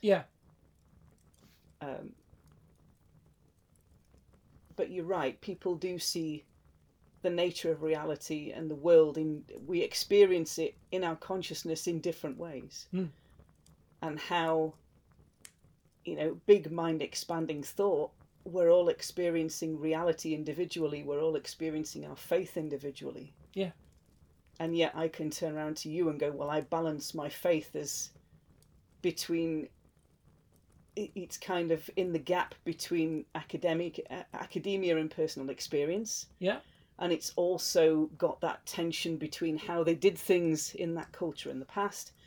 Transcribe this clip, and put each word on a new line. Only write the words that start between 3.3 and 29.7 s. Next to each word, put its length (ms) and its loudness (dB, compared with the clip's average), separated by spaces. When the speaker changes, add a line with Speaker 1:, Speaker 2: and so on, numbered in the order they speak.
Speaker 2:
but 160 -2
you're 140 -6
right, 360 0
people 340 -4
do 220 -4
see 460 -4
the 80 0
nature 420 0
of 100 -2
reality 680 -2
and 180 -6
the 60 -4
world 420 8
in, 260 -2
we 160 0
experience 760 6
it 160 -2
in 120 -2
our 120 -2
consciousness 720 -6
in 140 0
different 360 -4
ways. 560 -12
Speaker 1:
Mm. 160 -2
Speaker 2:
And 180 -6
how, 540 0
you 120 -6
know, 300 -2
big 260 6
mind 300 -2
expanding 640 -4
thought, 480 0
we're 260 4
all 200 8
experiencing 880 -2
reality 560 0
individually, 680 -4
we're 180 -2
all 140 2
experiencing 720 -6
our 100 -12
faith 420 -2
individually. 760 -8
Speaker 1:
Yeah. 180 -2
Speaker 2:
And 180 0
yet 180 4
I 120 0
can 240 -6
turn 260 -4
around 200 -6
to 120 -10
you 200 2
and 100 -2
go, 120 0
"Well, 180 -6
I 120 0
balance 540 -2
my 120 -4
faith 480 0
as 360 -6
between," 680 0